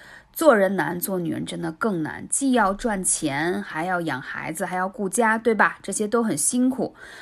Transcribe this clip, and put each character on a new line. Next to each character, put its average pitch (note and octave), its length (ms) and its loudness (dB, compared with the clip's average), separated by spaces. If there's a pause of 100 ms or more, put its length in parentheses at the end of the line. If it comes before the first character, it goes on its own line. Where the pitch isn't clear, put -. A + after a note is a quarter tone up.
(320)
做 D4+ 220 8
人 G3 220 4
难， E3 240 -2
做 F#3+ 180 -4
女 E3 140 -2
人 D3+ 120 -6
真 E3+ 160 -8
的 E3 120 -4
更 F3 320 -2
难， C#3 240 -10
既 C4+ 240 0
要 G#3 200 4
赚 G3 300 -4
钱， D#3+ 580 -2
还 D#3+ 240 -6
要 F3+ 180 -2
养 C#3+ 200 -4
孩 C#3+ 300 -8
子， E3 120 -6
还 F3 120 -4
要 F#3 120 -2
顾 G3 200 -4
家， A3 280 2
对 A3+ 160 2
吧？ G3+ 300 2
这 G3+ 100 -6
些 G#3+ 140 -2
都 A#3 160 2
很 - 160 0
辛 B3 320 2
苦， - 240 -2 (280)